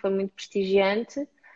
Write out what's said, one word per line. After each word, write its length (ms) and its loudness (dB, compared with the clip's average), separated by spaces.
foi 100 0
muito 220 -2
prestigiante 920 0